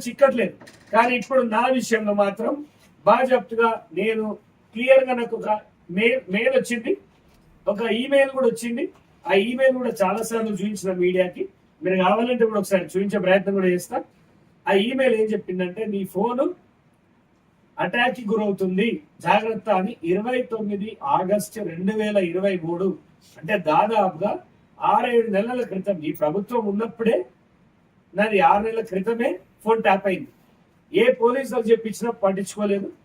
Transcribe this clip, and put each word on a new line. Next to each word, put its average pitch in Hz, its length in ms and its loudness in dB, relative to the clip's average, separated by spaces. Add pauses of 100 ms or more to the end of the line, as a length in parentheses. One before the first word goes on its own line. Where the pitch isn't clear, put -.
చిక్కట్లేదు. 233 460 2 (380)
కానీ 240 240 2
ఇప్పుడు 254 260 0
నా 226 260 0
విషయంలో 220 460 0
మాత్రం 202 520 -2 (400)
బాజాప్తుగా 233 640 2 (240)
నేను 214 440 -2 (360)
క్లియర్గా, 254 400 4
నాకు 233 220 -4
ఒక 196 140 -6 (420)
మెయిల్, 233 380 2
మెయిల్ 220 200 0
వచ్చింది, 254 480 0 (680)
ఒక 202 140 -2 (200)
ఈమెయిల్ 277 280 2
కూడా 262 180 0
వచ్చింది. 233 380 -2 (400)
ఆ 151 80 0
ఈమెయిల్ 254 440 2
కూడా 233 160 -2 (100)
చాలాసార్లు 220 480 -2
చూపించిన 196 420 -4
మీడియాకి, 180 560 0 (340)
మీరు 185 200 0
కావాలంటే 226 420 2
కూడా 214 140 -2
ఒకసారి 190 260 0
చూపించే 196 340 -2
ప్రయత్నం 190 340 2
కూడా 190 140 0
చేస్తా. 180 360 -2 (640)
ఆ - 60 0
ఈమెయిల్ 240 420 2
ఏం 214 180 2
చెప్పిందంటే, 185 520 -4
"నీ 196 200 -4
ఫోను 247 500 -2 (1200)
అటాక్ 240 360 0
కి 254 120 -12
గురవుతుంది, 196 760 0 (180)
జాగ్రత్త" 220 480 0
అని 202 340 0
ఇరవై 214 380 0
తొమ్మిది 208 640 -6
ఆగస్టు 196 560 0
రెండు 185 320 -4
వేల 214 260 0
ఇరవై 185 460 0
మూడు, 170 240 -2 (500)
అంటే 202 200 -4
దాదాపుగా 185 760 0 (480)
ఆరేడు 233 480 2
నెలల 233 340 -2
క్రితం, 190 420 -4
ఈ 151 80 -4
ప్రభుత్వం 202 540 -2
ఉన్నప్పుడే 226 600 -2 (880)
నాది 208 240 2
ఆరు 190 240 4
నెలల 226 180 -2
క్రితమే 226 480 -2 (340)
ఫోన్ 226 200 2
ట్యాప్ 196 240 2
అయింది. 185 200 -2 (640)
ఏ 226 200 4
పోలీసులకు 240 580 0
చెప్పించినా 220 400 0
పట్టించుకోలేదు, 196 800 -2 (140)